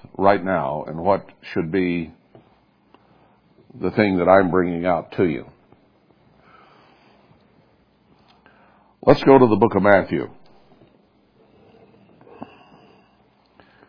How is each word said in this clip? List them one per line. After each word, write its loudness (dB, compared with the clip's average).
right 0
now, -6
and -14
what -2
should -6
be -4
the -4
thing 0
that 0
I'm 4
bringing -2
out -4
to -2
you? -6
Let's 4
go 6
to 6
the 0
book 0
of 2
Matthew. 2